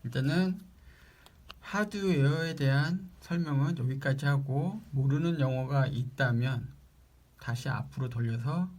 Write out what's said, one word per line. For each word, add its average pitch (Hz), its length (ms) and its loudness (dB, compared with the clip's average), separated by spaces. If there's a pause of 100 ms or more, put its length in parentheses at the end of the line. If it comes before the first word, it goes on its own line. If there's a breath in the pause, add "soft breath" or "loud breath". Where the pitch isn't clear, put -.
일단은 170 540 2 (1000 loud breath)
하드웨어에 165 920 2
대한 143 560 2 (100)
설명은 156 560 0
여기까지 135 480 -2
하고, 143 680 0
모르는 147 480 2
용어가 131 480 2
있다면 127 800 0 (720)
다시 - 300 -6
앞으로 127 400 -4
돌려서 120 720 -2